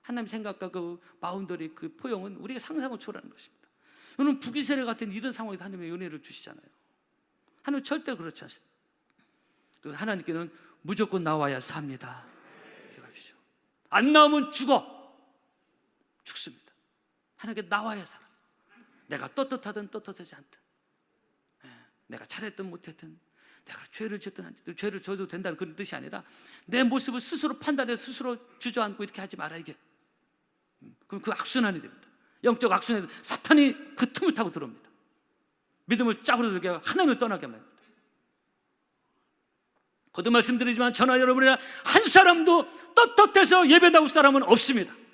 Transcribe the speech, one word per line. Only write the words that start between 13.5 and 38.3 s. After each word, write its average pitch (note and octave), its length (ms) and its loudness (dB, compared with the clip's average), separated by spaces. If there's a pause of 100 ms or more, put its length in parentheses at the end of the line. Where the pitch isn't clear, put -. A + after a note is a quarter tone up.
안 B3+ 240 2
나오면 D4+ 380 6
죽어. - 600 -2 (1080)
죽습니다. - 480 -14 (680)
하나님께 G#3 320 -12
나와야 G#3 360 -6
살아. - 180 -20 (840)
내가 C3+ 260 -10
떳떳하든 G#3+ 560 -8
떳떳하지 G3+ 460 -18
않든. - 280 -20 (1400)
내가 A#2 180 -18
잘했든 G3 440 -12
못했든, E3 480 -20 (480)
내가 - 140 -20 (120)
죄를 G#3 280 -10
지었든 F#3 260 -16
안 E3+ 100 -20
지었든, E3 200 -18
죄를 G3 260 -8
져도 F#3+ 260 -10
된다는 F3 300 -10
그런 D#3 180 -12
뜻이 F#3+ 200 -10
아니라 D3 280 -14 (420)
내 A#3+ 180 0
모습을 B3+ 360 -2
스스로 C#4+ 380 -6
판단해서 C4 480 -4
스스로 B3 320 -8 (220)
주저앉고 G#3 440 -6
이렇게 - 180 -14
하지 F#3+ 160 -14
마라, D#3 200 -12
이게. D#3 180 -16 (1080)
음, - 140 -20 (120)
그럼 G3 140 -12
그 - 100 -6
악순환이 G#3 500 -2
됩니다. - 260 -20 (360)
영적 A#3 280 0
악순환에서 G3 400 -2 (100)
사탄이 - 720 2
그 - 180 -2
틈을 F4 200 0
타고 G#3+ 180 -4
들어옵니다. C3+ 380 -14 (960)
믿음을 A#3 380 -2
짜부러들게 G#3+ 440 -2
하고 E3+ 160 -4
하나님을 E4 340 2
떠나게 G3+ 280 -4
합니다. A#2 200 -18 (2500)